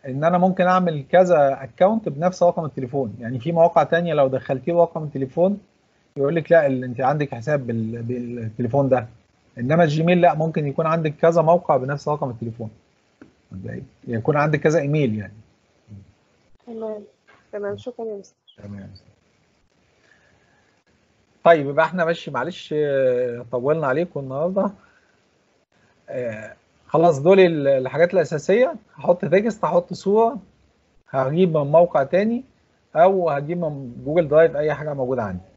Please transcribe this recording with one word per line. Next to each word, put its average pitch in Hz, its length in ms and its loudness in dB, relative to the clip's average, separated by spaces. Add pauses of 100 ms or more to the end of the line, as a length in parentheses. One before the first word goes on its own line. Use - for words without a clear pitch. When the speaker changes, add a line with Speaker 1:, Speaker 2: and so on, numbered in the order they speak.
Speaker 1:
ان 139 180 -6
انا 175 140 2
ممكن 185 280 2
اعمل 175 460 2
كذا 160 500 6
account 202 460 0
بنفس 165 340 -2
رقم 175 220 2
التليفون، 131 560 -6
يعني 120 180 -6
في 156 140 -4
مواقع 165 300 4
تانية 165 320 0
لو 139 140 4
دخلتيه 131 460 -4
رقم 170 300 2
التليفون 151 540 -2 (580)
يقول 143 200 0
لك 160 160 0
لا، 160 140 6
ال-، 131 180 -2
انت 123 160 -8
عندك 143 340 -2
حساب 127 320 -4
بال-، 117 360 -6
بالتليفون 120 880 -4
ده، 120 180 0 (520)
انما 151 260 2
الجيميل 165 360 2
لا، 170 140 6
ممكن 156 320 -4
يكون 160 200 -4
عندك 156 300 -2
كذا 170 260 4
موقع 165 340 2
بنفس 135 320 -4
رقم 147 220 -4
التليفون، 113 400 -10 (1400)
يكون 120 280 -2
عندك 151 240 0
كذا 160 200 2
ايميل 143 380 -2
يعني. 101 140 -12 (1300)
Speaker 2:
تمام، 220 360 -10 (500)
تمام، 202 240 -8
شكرًا 226 300 -12
يا 214 80 -8
مستر. 196 220 -18 (260)
Speaker 1:
تمام. 101 280 -16 (2500)
طيب، 156 240 6
يبقى 147 160 0
احنا 165 200 -4
ماشي، 165 260 -6
معلش، 143 460 -8
آه، 127 760 0
طولنا 143 340 -2
عليكم 147 340 -4
النهارده. 170 500 -4 (1400)
آه، 113 440 -8 (340)
خلاص، 160 320 2
دول 185 220 6
ال-، 165 260 4
الحاجات 139 480 0
الاساسيه. 190 600 0 (200)
هحط 180 300 -2
تكست، 190 400 0
هحط 175 280 -2
صوره، 226 460 0 (720)
هجيب 156 460 0
من 143 100 0
موقع 160 360 4
تاني 220 420 -2 (520)
او 175 340 4
هجيب 147 280 -4
من 139 460 -8
جوجل 170 240 0
درايف، 156 280 4
اي 151 180 -2
حاجه 147 200 -8
موجوده 127 280 -4
عندي. 92 200 -6 (140)